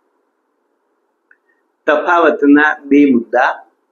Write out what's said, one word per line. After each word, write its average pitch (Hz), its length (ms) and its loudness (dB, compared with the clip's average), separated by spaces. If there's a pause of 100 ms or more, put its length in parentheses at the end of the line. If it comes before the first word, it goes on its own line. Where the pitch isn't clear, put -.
(1900)
તફાવતના 151 1000 0
બે 143 200 2
મુદ્દા 127 600 -2 (280)